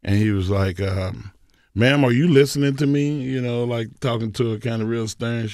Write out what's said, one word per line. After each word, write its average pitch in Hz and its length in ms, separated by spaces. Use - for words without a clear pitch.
And 101 140
he 107 140
was 95 180
like, 95 300
um, 95 520
Ma'am, 139 300
are 123 80
you 131 160
listening 143 500
to 147 80
me? 143 360
You 131 200
know, 120 220
like, 120 380
talking 113 320
to 117 180
her 107 60
kinda 113 280
real 113 220
stern. 117 460